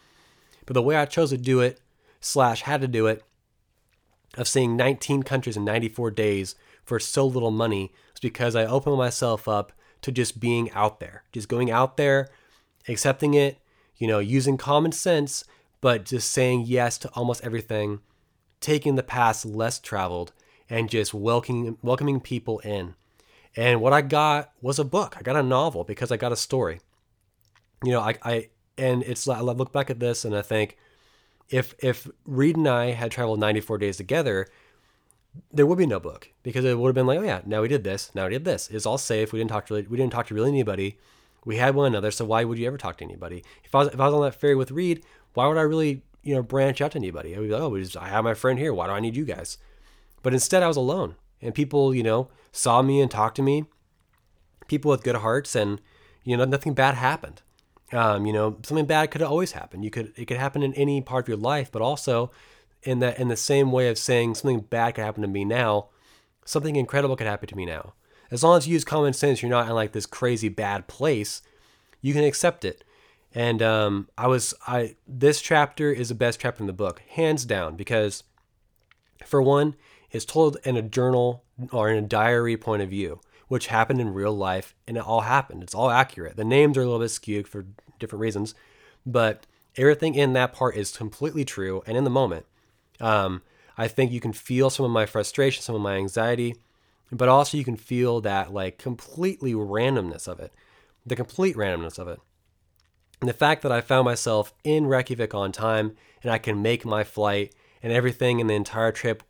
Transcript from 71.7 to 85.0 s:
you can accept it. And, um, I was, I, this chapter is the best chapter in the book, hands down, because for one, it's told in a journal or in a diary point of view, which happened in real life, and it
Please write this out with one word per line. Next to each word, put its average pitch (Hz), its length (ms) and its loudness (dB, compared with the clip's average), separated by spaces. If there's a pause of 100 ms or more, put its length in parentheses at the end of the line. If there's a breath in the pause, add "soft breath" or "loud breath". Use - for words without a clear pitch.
you 139 120 0
can 147 100 2
accept 151 400 0
it. - 200 -8 (500 soft breath)
And, 117 280 0
um, 107 460 2 (100)
I 117 100 0
was, 127 260 2 (140)
I, 120 280 -2 (120)
this 135 340 4
chapter 147 500 2
is 123 180 -4
the 120 60 -6
best 117 240 0
chapter - 220 -6
in 104 60 -4
the 98 60 -6
book, 92 360 -4
hands 156 360 0
down, 90 300 -2
because 104 480 -2 (1040)
for 139 160 2
one, 143 340 4 (360 soft breath)
it's 113 140 -6
told 156 380 2
in 127 140 0
a 113 40 -2
journal 123 640 0 (280)
or 110 180 2
in 110 140 2
a 107 40 -8
diary 117 480 2
point 110 260 -2
of 98 80 -4
view, 92 300 -6 (280 soft breath)
which 127 200 -4
happened 117 320 2
in 110 140 -2
real 98 180 -2
life, 95 420 -4 (140)
and 117 80 -8
it 113 100 -6